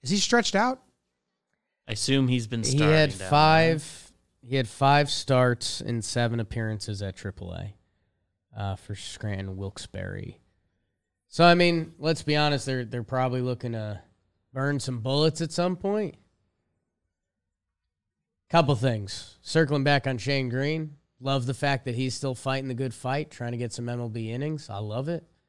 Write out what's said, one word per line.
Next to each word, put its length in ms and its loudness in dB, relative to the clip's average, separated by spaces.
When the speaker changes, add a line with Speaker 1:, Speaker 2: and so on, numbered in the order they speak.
Speaker 1:
is 80 -6
he 80 2
stretched 380 2
out? 260 0
Speaker 2:
I 60 -6
assume 340 2
he's 200 0
been 160 -4
Speaker 3:
He 140 0
Speaker 2:
starting 180 6
Speaker 3:
had 140 6
Speaker 2:
down 100 -8
there. 100 -8
Speaker 3:
five, 840 4
he 140 -6
had 120 0
five 420 4
starts 720 2
in 200 -4
seven 380 -2
appearances 640 -6
at 160 -6
triple 360 -10
A, 200 -10
uh, 200 -4
for 180 -12
Scranton 600 -8
Wilkes-Barre. 800 -10
So, 160 2
I 120 10
mean, 440 4
let's 240 0
be 140 2
honest, 280 2
they're, 200 -2
they're 180 -6
probably 380 0
looking 320 -4
to 280 -6
burn 260 -2
some 200 -4
bullets 420 2
at 100 -4
some 240 0
point. 400 -2
Couple 260 4
things. 680 -4
Circling 420 2
back 240 2
on 100 0
Shane 320 -2
Green, 460 -4
love 260 0
the 80 -2
fact 320 -2
that 100 -4
he's 200 -2
still 200 -4
fighting 320 -4
the 60 -4
good 200 -4
fight, 380 -4
trying 220 -8
to 40 -6
get 160 -6
some 160 -6
M 100 -4
L 100 -6
B 220 -6
innings. 380 -6
I 80 -8
love 320 -6
it. 140 -6